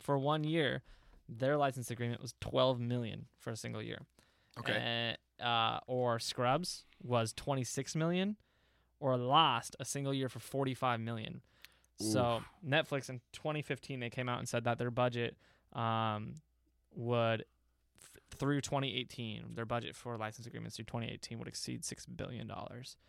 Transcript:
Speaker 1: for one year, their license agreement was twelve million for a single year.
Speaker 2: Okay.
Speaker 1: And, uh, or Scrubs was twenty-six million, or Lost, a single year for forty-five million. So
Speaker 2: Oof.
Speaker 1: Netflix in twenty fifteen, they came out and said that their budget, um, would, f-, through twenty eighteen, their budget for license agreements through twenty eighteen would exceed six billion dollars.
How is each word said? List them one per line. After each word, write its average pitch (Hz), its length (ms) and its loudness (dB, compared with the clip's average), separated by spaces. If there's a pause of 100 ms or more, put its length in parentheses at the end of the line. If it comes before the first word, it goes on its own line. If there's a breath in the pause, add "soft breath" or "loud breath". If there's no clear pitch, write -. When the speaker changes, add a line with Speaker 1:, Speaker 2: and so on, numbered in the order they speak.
Speaker 1:
for 143 160 2
one 151 260 2
year, 151 400 2 (440 soft breath)
their 131 300 2
license 131 320 0
agreement 120 320 -2
was 123 200 -8
twelve 127 380 4
million 120 460 -2 (140)
for 120 120 -6
a 117 40 -6
single 110 260 -6
year. 113 180 -6 (600 soft breath)
Speaker 2:
Okay. - 140 0
Speaker 1:
And, 117 440 0 (280)
uh, 117 420 4
or 123 320 2
Scrubs 131 640 0 (180)
was 117 320 2
twenty-six 135 600 -2
million, 180 420 2 (640)
or 131 180 4
Lost, 127 600 6
a 135 60 -6
single 139 280 -2
year 131 160 0
for 120 100 -8
forty-five 131 600 0
million. 113 420 -6 (560 soft breath)
So 117 400 4
Speaker 2:
Oof. 110 60 -6 (240)
Speaker 1:
Netflix 139 420 2
in 123 120 -8 (120)
twenty 151 280 -2
fifteen, 135 380 -6
they 120 100 -2
came 123 200 -2
out 123 100 0
and 123 100 -4
said 120 160 0
that 120 120 2
their 123 140 0
budget, 120 460 0 (360 soft breath)
um, 113 640 0 (600)
would, 117 500 2 (560)
f-, - 100 -20 (260)
through 139 240 2
twenty 135 340 0
eighteen, 113 480 -6 (120)
their 113 100 -2
budget 117 300 -2
for 120 220 -8
license 110 300 -8
agreements 113 280 -10
through 113 100 -8
twenty 117 240 -4
eighteen 113 300 -8
would 117 80 -10
exceed 120 380 -6
six - 200 -10
billion 117 420 -8
dollars. - 500 -10 (120)